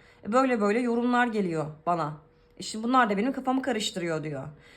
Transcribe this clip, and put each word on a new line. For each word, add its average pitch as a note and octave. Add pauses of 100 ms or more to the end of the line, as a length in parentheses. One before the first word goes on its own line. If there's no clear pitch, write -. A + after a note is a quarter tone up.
(280)
E, G3+
böyle B3+
böyle G#3
yorumlar A#3+
geliyor F3+ (200)
bana. E3 (460)
E, -
şimdi A3
bunlar B3
da G3+
benim A#3+
kafamı C4
karıştırıyor." F3
diyor. D3 (340)